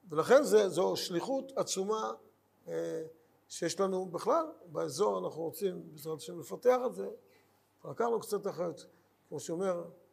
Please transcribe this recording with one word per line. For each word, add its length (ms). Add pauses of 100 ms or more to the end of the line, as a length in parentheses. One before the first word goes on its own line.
ולכן 340
זה, 260
זו 260
שליחות 600
עצומה, 560 (560)
אה, 360 (460)
שיש 300
לנו 260
בכלל 400 (200)
באזור. 600
אנחנו 160
רוצים 500
בעזרת 260
השם 220
לפתח 460
את 80
זה. 160 (760)
לקחנו 340
קצת 280
אחריות, 380 (440)
כמו 100
שאומר 440 (300)